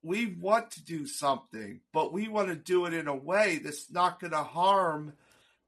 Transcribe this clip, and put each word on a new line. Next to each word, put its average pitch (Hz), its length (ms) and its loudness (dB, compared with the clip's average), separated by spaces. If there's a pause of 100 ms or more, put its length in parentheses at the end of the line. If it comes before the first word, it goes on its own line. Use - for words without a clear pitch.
we 208 240 -2
want 196 460 0
to - 120 -18
do 156 220 -6
something, 110 760 -4 (120)
but 127 200 0
we 208 160 -4
want 208 200 0
to 170 80 -4
do 180 280 2
it 170 80 -2
in 156 160 -2
a 143 80 -2
way 175 400 2
that's 147 340 -10
not 175 300 0
gonna 170 240 -2
harm 165 680 2 (540)